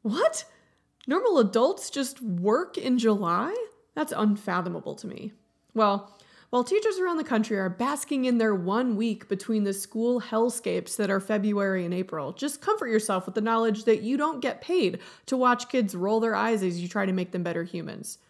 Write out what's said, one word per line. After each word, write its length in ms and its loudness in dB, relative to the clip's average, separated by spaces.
What? 420 0
Normal 300 4
adults 520 2
just 320 -6
work 560 0
in 200 0
July? 540 2
That's 200 -2
unfathomable 800 -2
to 140 -12
me. 240 -12
Well, 420 2
while 120 2
teachers 380 0
around 160 0
the 80 -2
country 340 0
are 100 0
basking 560 -2
in 140 4
their 160 4
one 400 0
week 340 -2
between 360 0
the 80 0
school 480 -2
hellscapes 760 -2
that 120 0
are 80 2
February 680 0
and 80 -2
April, 400 -4
just 280 -6
comfort 300 0
yourself 360 2
with 80 -10
the 60 0
knowledge 460 2
that 160 4
you 140 0
don't 220 0
get 220 -4
paid 400 0
to 100 0
watch 320 2
kids 280 0
roll 240 2
their 160 0
eyes 260 2
as 180 -2
you 60 -4
try 200 -2
to 60 0
make 200 -2
them 100 -2
better 220 -2
humans. 540 -10